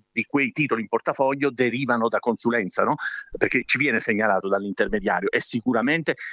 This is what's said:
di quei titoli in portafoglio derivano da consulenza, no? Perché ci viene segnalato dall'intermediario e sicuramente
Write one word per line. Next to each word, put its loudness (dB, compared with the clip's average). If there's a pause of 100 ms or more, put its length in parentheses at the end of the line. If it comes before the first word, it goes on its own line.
(140)
di -4
quei 0
titoli 0
in -8
portafoglio 0
derivano 2
da 0
consulenza, 0
no? 2 (420)
Perché 0
ci 0
viene 0
segnalato 0
dall'intermediario 0
e 0
sicuramente 0 (160)